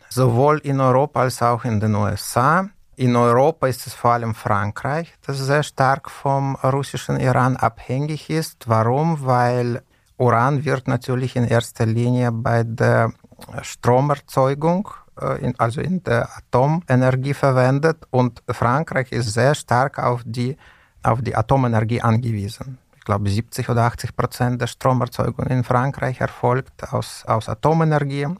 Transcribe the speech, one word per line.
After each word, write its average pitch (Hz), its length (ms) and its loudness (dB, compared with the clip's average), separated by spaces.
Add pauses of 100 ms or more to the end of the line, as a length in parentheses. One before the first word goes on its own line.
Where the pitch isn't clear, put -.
sowohl 131 500 4
in 139 220 -2
Europa 131 420 2
als 127 200 -2
auch 120 220 2
in 110 160 0
den 110 160 2
U 104 100 0
S - 300 -6
A. 160 320 2 (300)
In 123 160 2
Europa 123 520 4
ist 127 200 -4
es 120 60 -12
vor 120 200 2
allem 113 220 -2
Frankreich, 117 800 -4 (140)
das 139 100 -6
sehr 139 260 0
stark 135 480 0
vom 139 460 -2
russischen 135 640 -2
Iran 127 380 2
abhängig 143 720 -4
ist. 156 380 -6
Warum? 131 580 2
Weil 123 560 0 (340)
Uran 123 480 2
wird 131 240 -2
natürlich 127 480 -4
in 123 80 2
erster 117 400 0
Linie 120 480 0
bei 113 320 0
der 117 480 2 (480)
Stromerzeugung, 143 1300 0 (320)
äh, 139 240 -4
in, 127 160 -4
also 117 220 0
in 180 220 -2
der 117 340 0
Atomenergie 131 960 2
verwendet 139 640 2 (100)
und 123 400 0
Frankreich 127 640 -2
ist 113 220 -4
sehr 127 200 4
stark 127 440 0
auf 123 260 -2
die, 123 320 -4 (460)
auf 117 180 0
die - 160 -4
Atomenergie 117 640 0
angewiesen. 113 800 -2 (180)
Ich - 100 -20
glaube, 104 240 0
siebzig 117 380 -2
oder 117 140 2
achtzig - 340 -2
Prozent 123 440 -2
der 120 60 -2
Stromerzeugung 123 800 -2
in 127 160 0
Frankreich 127 580 -2
erfolgt - 720 -4
aus, - 320 -8
aus 113 240 -2
Atomenergie. 143 800 0 (140)